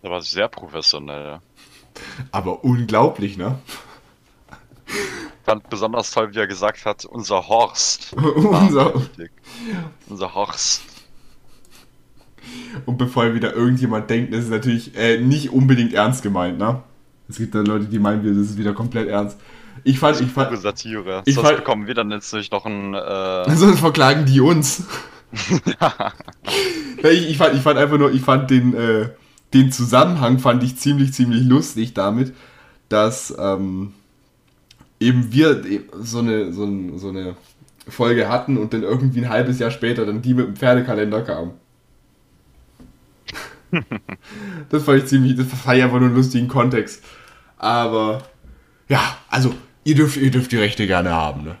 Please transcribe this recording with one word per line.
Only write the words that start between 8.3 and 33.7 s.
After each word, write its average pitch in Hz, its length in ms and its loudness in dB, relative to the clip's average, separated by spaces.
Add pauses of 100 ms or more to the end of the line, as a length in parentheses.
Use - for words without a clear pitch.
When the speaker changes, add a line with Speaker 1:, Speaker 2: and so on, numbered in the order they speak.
Speaker 2:
Unser 170 580 4
Speaker 1:
Markliedig. 85 380 -6 (760)
„Unser - 260 -8
Horst.“ - 500 -4 (2000)
Speaker 2:
Und 123 120 -4
bevor 123 360 0
wieder 117 200 -2
irgendjemand 117 560 0
denkt, 117 240 -2
das 117 120 -4
ist 113 40 -8
natürlich, 117 480 -2
äh, 113 220 2
nicht 139 320 2
unbedingt 131 420 4
ernst 110 300 2
gemeint, 90 340 -2
ne? 113 240 -2 (480)
Es - 80 -16
gibt 113 180 -6
da 107 60 2
Leute, 104 240 0
die 104 140 -4
meinen, 104 260 0
das 101 260 0
ist 101 60 -8
wieder 104 160 -2
komplett 117 340 -4
ernst. 104 300 -4 (460)
Ich 131 160 2
fand, 151 220 2
ich 127 80 0
fand, 131 200 -2
Speaker 1:
Pure 110 120 -6
Satire. 98 640 -6
Speaker 2:
ich 139 100 4
Speaker 1:
Sonst 127 120 4
Speaker 2:
fand, 143 120 4
Speaker 1:
bekommen 104 280 -4
wir 120 60 -6
dann 110 180 -2
jetzt 104 220 -10
nicht 104 180 -6
noch 101 140 -4
einen, 101 280 -8
äh 95 560 -4
Speaker 2:
<laughs> 156 60 4
Sonst 175 240 6
verklagen 147 460 4
die 135 160 6
uns. 156 440 2 (460)
Speaker 1:
<laughs> - 400 -2 (100)
Ja. 104 320 0 (880)
Speaker 2:
Ja, 151 80 6
ich, 165 220 4
ich 143 60 -2
fand, 151 180 4
ich 135 60 2
fand 147 180 2
einfach 147 180 4
nur, 143 160 4
ich 127 80 2
fand 131 300 2
den, 123 240 4
äh, 113 340 0 (440)
den 131 180 8
Zusammenhang 127 680 4
fand 123 240 2
ich 123 140 -2
ziemlich, 139 360 2
ziemlich 120 300 2
lustig 127 500 2
damit, 110 400 0 (540)
dass, 110 500 0
ähm, 98 560 -4 (1040)